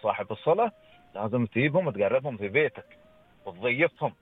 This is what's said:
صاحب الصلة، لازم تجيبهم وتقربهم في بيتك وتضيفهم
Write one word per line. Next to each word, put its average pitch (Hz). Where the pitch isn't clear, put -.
صاحب 104
الصلة، 196
لازم 110
تجيبهم 147
وتقربهم 120
في 101
بيتك 127
وتضيفهم 123